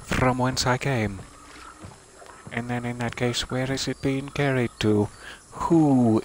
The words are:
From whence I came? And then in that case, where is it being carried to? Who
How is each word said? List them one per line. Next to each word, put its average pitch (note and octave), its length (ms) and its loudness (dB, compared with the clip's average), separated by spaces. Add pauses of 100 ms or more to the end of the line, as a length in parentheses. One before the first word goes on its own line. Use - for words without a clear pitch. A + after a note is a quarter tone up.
From B2+ 340 0
whence B2+ 280 0
I B2+ 120 2
came? G#2+ 420 -2 (1300)
And A#2+ 180 -6
then B2 160 -4
in A#2+ 140 -6
that A#2 180 -4
case, B2 320 -2
where C3 220 -2
is C3+ 180 -4
it - 120 -6
being C3+ 280 -2
carried C3 500 0
to? G#2 300 2 (420)
Who C3 720 4